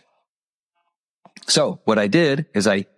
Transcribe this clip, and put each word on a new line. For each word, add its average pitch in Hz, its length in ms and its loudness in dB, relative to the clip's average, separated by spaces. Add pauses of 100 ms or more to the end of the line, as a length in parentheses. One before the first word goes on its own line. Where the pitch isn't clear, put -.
(1500)
So 135 380 -2
what 110 140 0
I 104 80 0
did 156 460 0
is 104 140 -2
I 98 180 0 (120)